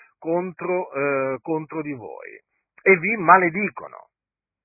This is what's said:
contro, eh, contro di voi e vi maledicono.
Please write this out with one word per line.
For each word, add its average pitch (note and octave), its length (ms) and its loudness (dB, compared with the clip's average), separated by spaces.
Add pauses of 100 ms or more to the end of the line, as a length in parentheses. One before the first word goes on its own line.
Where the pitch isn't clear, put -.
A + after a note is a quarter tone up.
(180)
contro, F3+ 760 -4
eh, C3+ 500 -2
contro D#3 400 -6
di D3 120 -8
voi F2 440 -16 (440)
e G3 160 6
vi G3 180 -4
maledicono. E3+ 920 2 (580)